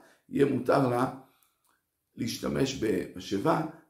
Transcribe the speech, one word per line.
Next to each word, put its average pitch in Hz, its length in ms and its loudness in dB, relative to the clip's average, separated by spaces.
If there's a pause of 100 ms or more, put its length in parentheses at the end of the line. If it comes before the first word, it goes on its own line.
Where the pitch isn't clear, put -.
(300)
יהיה 139 160 4
מותר 131 440 2
לה 123 300 0 (960)
להשתמש 135 680 -2
במשאבה, 101 840 -2 (240)